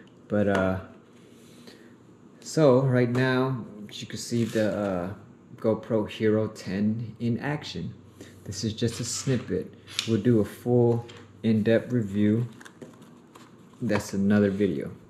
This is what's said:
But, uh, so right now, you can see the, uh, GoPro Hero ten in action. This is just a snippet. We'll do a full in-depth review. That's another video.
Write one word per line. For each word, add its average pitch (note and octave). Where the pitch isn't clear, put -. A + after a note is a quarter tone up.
But, G#2
uh, F#2+
so C3+
right B2+
now, B2+
you -
can A2
see A#2+
the, G#2+
uh, G2
GoPro A2
Hero G#2+
ten G#2+
in A#2
action. C3
This -
is G#2+
just A2+
a B2
snippet. -
We'll A2
do A#2
a G2+
full A#2+
in-depth A2+
review. G#2+
That's G#2
another G2+
video. F#2+